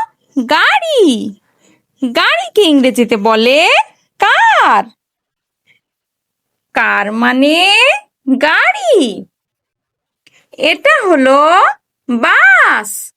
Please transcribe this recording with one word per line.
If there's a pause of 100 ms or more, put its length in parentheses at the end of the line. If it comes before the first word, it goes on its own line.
(500)
গাড়ি। (840)
গাড়িকে
ইংরেজিতে
বলে (480)
কার। (1900)
কার
মানে (680)
গাড়ি। (1300)
এটা (140)
হলো (720)
বাস।